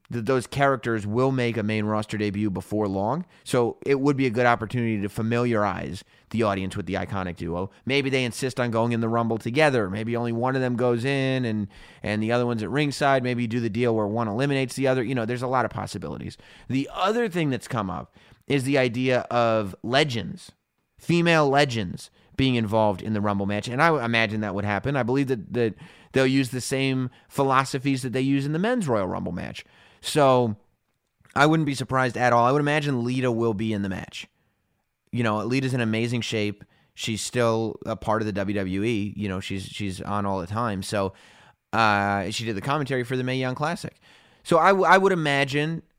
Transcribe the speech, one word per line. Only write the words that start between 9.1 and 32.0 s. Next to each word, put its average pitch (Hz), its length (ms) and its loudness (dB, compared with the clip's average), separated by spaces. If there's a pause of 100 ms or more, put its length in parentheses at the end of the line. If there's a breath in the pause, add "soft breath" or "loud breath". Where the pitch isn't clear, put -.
together. 123 520 2
Maybe 110 260 -4
only 117 140 -2
one 120 240 -2
of 131 80 0
them 123 140 0
goes 120 280 2
in 131 400 0
and, 107 220 -2 (380 loud breath)
and 107 180 -2
the 110 80 0
other 120 160 2
one's 117 160 -2
at 92 80 -4
ringside. 135 540 0
Maybe 120 180 -2
you 117 60 -2
do 113 100 -2
the 117 100 0
deal 117 240 0
where 110 140 0
one 110 220 -2
eliminates 135 480 -2
the 135 100 0
other. 127 160 2
You 123 140 -4
know, 117 80 -2
there's 120 180 -4
a 127 60 -4
lot 127 160 2
of 104 80 -4
possibilities. 85 640 -8 (320 loud breath)
The 135 260 -2
other 220 340 0
thing 165 220 -2
that's 123 160 -4
come 104 240 -2
up 78 240 -10 (320 soft breath)
is 139 160 2
the 135 160 2
idea 127 420 2 (120)
of 113 500 2
legends, 120 720 -2 (440)
female 165 520 4
legends, 127 600 0 (260 soft breath)
being 135 180 4
involved 107 480 2
in 107 120 -2
the 104 60 0
Rumble 101 260 0
match. 104 200 -2
And 127 160 -2
I 156 220 4
imagine 113 380 0
that 101 120 -4
would 101 100 -2
happen. 104 300 0
I 131 80 0
believe 131 260 0
that, 107 260 -4
that 113 200 0 (380 loud breath)
they'll 131 140 4
use 131 240 2
the 127 100 -6
same 131 480 -2 (200 soft breath)
philosophies 135 760 2
that 127 100 -4
they 131 80 0
use 139 240 0
in 147 80 -4
the 156 60 -2
men's 214 300 0
Royal 104 180 2
Rumble 92 260 -4
match. 85 320 -10 (380 soft breath)
So 127 540 4 (800)
I 143 120 6
wouldn't 160 200 4
be 139 80 -2
surprised 131 440 0